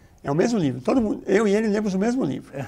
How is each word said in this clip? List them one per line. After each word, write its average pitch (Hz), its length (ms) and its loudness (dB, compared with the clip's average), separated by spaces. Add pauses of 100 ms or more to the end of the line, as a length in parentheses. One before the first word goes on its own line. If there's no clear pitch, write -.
(220)
É 147 80 -6
o 143 40 0
mesmo 233 240 2
livro, 131 220 0
todo 247 200 0
mundo, 208 260 -2
eu 208 220 4
e 196 60 4
ele 220 140 2
lemos 208 260 0
o 190 40 0
mesmo 240 260 0
livro. - 280 -6 (160)